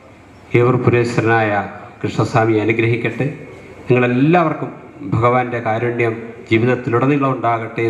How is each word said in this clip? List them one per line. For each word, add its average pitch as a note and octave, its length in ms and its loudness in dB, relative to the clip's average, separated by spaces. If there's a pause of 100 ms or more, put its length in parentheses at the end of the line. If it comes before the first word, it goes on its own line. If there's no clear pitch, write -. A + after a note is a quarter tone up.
(600)
ഏവൂർ B2 260 4
പുരേശ്വരനായ A2+ 680 2 (500)
കൃഷ്ണസ്വാമിയെ A2 640 0
അനുഗ്രഹിക്കട്ടെ. A2+ 640 0 (600)
നിങ്ങളെല്ലാവർക്കും C#3 840 2 (420)
ഭഗവാന്റെ A#2+ 540 0
കാരുണ്യം A#2 480 -2 (340)
ജീവിതത്തിലുടനീളം B2+ 880 2
ഉണ്ടാകട്ടെ A2+ 520 -2